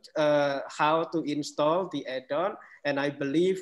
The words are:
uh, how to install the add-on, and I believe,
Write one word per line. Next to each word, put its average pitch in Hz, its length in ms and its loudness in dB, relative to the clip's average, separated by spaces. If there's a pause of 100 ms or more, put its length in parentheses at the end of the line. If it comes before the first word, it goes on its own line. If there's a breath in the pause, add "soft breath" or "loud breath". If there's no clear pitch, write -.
(140)
uh, 147 540 2
how 160 420 2
to 165 120 -2
install 147 680 0
the 139 160 -8
add-on, 143 480 -4 (300 loud breath)
and 139 160 0
I 143 100 0
believe, 160 520 0